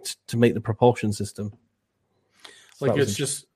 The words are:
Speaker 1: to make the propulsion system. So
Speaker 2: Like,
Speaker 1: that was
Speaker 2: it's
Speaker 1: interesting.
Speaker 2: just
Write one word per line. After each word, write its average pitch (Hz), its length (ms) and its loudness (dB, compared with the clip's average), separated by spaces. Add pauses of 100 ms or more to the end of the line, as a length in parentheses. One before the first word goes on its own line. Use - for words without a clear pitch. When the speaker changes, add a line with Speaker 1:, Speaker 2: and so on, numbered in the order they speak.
(280)
Speaker 1:
to - 80 -6
make 117 180 4
the 110 60 -4
propulsion 110 520 2
system. 104 400 -8 (1200)
So 139 100 -4
Speaker 2:
Like, 120 80 4
Speaker 1:
that - 60 0
was 120 100 2
Speaker 2:
it's 101 80 -6
Speaker 1:
interesting. 143 80 -2
Speaker 2:
just - 300 -8